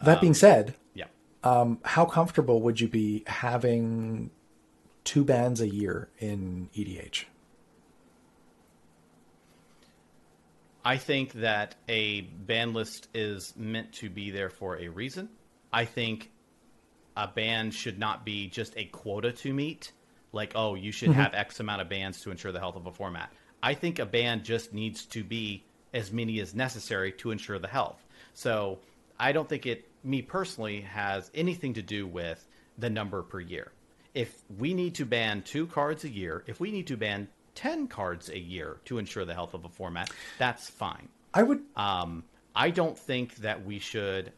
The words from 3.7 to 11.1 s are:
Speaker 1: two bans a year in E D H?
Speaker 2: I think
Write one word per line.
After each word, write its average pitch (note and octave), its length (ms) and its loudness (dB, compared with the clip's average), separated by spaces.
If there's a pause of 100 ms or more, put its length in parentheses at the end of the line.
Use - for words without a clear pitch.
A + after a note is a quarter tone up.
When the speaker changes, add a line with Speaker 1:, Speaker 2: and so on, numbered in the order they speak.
Speaker 1:
two C#3+ 200 4
bans B2 360 4
a A2+ 80 2
year G2 400 -2 (100)
in F#2 560 -4
E G#2 100 -4
D F2+ 140 -6
H? - 280 -8 (3500)
Speaker 2:
I B2+ 120 4
think C3+ 380 0